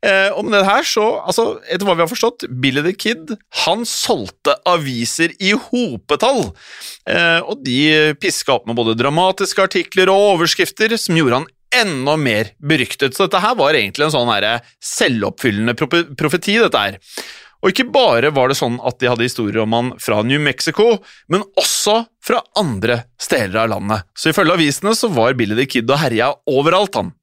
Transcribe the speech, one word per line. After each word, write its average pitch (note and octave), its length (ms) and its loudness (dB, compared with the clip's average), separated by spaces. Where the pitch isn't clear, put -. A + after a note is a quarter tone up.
Eh, G3 280 2
og G3 140 -4
med G#3+ 140 2
det F#3+ 80 4
her G#3+ 160 2
så, G#3+ 240 0
altså, F#3 360 -2
etter F#3 160 -2
hva F#3+ 100 4
vi E3 80 2
har E3 60 -4
forstått, A#3+ 360 -2
Billy C3+ 220 0
the F3 100 0
Kid, A#3 440 -6
han G#3 200 0
solgte - 720 -2
aviser D3+ 760 0
i F#3+ 120 0
hopetall. G#3+ 1000 0
Eh, E3+ 340 2
og E3+ 240 -8
de D3+ 500 2
piska C#3+ 440 -2
opp - 80 -6
med A#2 100 -4
både A2+ 200 0
dramatiske F3+ 680 0
artikler F#3 460 0
og G3 280 4
overskrifter F#3 600 0
som F3 180 -2
gjorde C3+ 240 2
han E3 80 -12
ennå D#3 460 0
mer A2 420 0
beryktet. D3 540 0
Så G3 120 2
dette F3+ 140 0
her A3 140 0
var D#3 200 2
egentlig A#2 320 0
en D3+ 80 0
sånn A#2+ 180 2
her G#2+ 280 0
selvoppfyllende A2+ 960 -2
profe-, D#3+ 300 0
profeti, F3 420 0
dette F3 200 2
her. G2+ 200 -2
Og - 100 2
ikke B3+ 180 -2
bare D3+ 400 4
var C3+ 180 2
det C3+ 100 0
sånn B2 260 -2
at B2 160 -4
de B2 80 2
hadde A#2 180 0
historier A2 360 -2
om G#2+ 120 -2
han A#2+ 120 0
fra G#2+ 260 0
New C3 160 2
Mexico, E3 600 2
men F#3+ 140 0
også - 460 0
fra G#3 240 -2
andre A#2+ 460 0
steder G#2+ 440 -2
av A2+ 140 0
landet. G2+ 400 -4
Så - 180 -2
ifølge F3 240 2
avisene E3+ 400 0
så A3+ 160 -2
var B2+ 240 2
Billy G#2+ 220 -2
the C3 100 2
Kid A#2+ 240 -2
og C#3 80 2
herja B2 300 0
overalt, E3+ 500 2
han. A2+ 160 -4